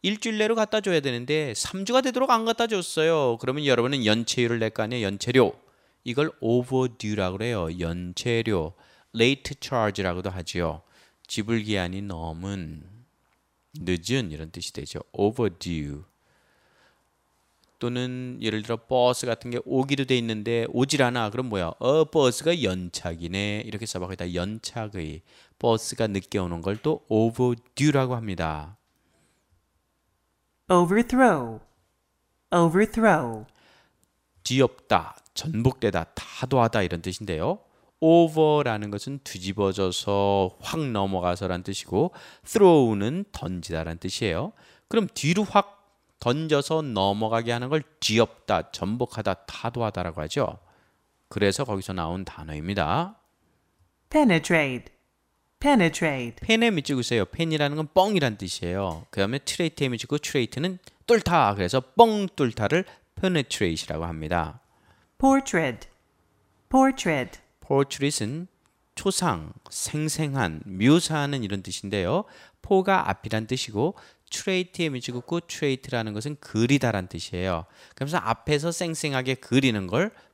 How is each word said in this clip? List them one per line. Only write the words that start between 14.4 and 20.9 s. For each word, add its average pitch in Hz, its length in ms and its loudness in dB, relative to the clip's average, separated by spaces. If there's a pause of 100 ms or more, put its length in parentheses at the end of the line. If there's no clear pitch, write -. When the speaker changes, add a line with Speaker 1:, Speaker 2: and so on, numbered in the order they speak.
Speaker 1:
뜻이 - 220 -12
되죠. - 260 -10 (120)
overdue. 87 920 -2 (1800)
또는 123 640 -6
예를 110 200 -2
들어 113 160 -4
버스 123 480 0
같은 120 240 -4
게 120 160 -4
오기로 135 400 0
돼 127 140 2
있는데 113 500 -2
오질 139 320 2